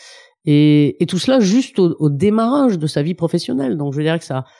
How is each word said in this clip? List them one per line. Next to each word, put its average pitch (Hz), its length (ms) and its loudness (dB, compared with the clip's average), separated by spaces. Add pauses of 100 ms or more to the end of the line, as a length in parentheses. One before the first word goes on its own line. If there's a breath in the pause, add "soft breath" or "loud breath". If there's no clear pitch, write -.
(480 loud breath)
Et, 147 540 4
et 165 60 -2
tout 185 100 -4
cela 262 220 0
juste 214 400 0
au, 170 180 2
au 151 140 0
démarrage 220 680 0
de 156 80 -4
sa 151 160 -2
vie 165 140 -2
professionnelle. 165 600 -4
Donc 143 160 -6
je 147 80 -4
dirais 160 180 -2
que - 60 -20
ça, 131 200 -8 (140 soft breath)